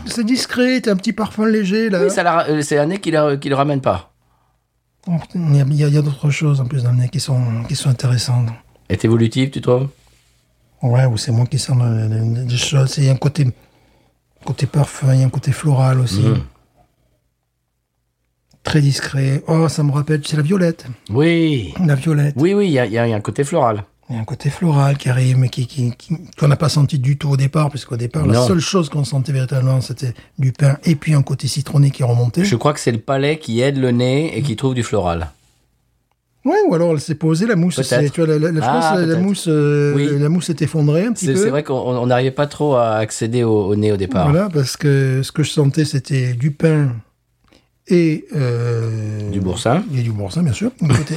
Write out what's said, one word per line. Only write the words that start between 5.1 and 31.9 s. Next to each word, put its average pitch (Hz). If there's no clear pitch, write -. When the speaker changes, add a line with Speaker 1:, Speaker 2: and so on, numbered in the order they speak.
Speaker 1:
putain, -
il 143
y 143
a, 139
il 147
y 147
a, 147
il 143
y -
a 151
d'autres 147
choses, 143
en 123
plus, 123
dans 120
le 123
nez 123
qui 151
sont, 127
qui 139
sont 143
intéressantes. 123
Speaker 2:
Est 110
évolutif, 117
tu 135
trouves ? 123
Speaker 1:
Ouais, 127
ou 117
c'est -
moi 117
qui 143
sens -
le, 113
le, 113
des 120
choses. 135
Il 139
y 131
a 135
un -
côté, 143
côté 131
parfum, 135
il 131
y -
a -
un 127
côté 139
floral 131
aussi. 104
Speaker 2:
Mhm. -
Speaker 1:
Très -
discret. 135
Oh, 160
ça 151
me 143
rappelle, 147
c'est 156
la 147
violette. 170
Speaker 2:
Oui. 151
Speaker 1:
La 147
violette. 147
Speaker 2:
Oui, 170
oui, 202
il 170
y 127
a, 123
il 98
y 113
a, 117
il 117
y -
a -
un 101
côté 107
floral. 120
Speaker 1:
Il 123
y 113
a -
un 110
côté -
floral 143
qui 139
arrive, 127
mais 131
qui, 127
qui, 120
qui, -
qu'on 151
n'a 143
pas 147
senti 147
du 139
tout 143
au 139
départ, 139
puisqu'au 123
départ, 120
la 101
Speaker 2:
Non. 123
Speaker 1:
seule 180
chose 170
qu'on 147
sentait 135
véritablement, 131
c'était 123
du 131
pain 139
et 170
puis 156
un 143
côté 135
citronné 139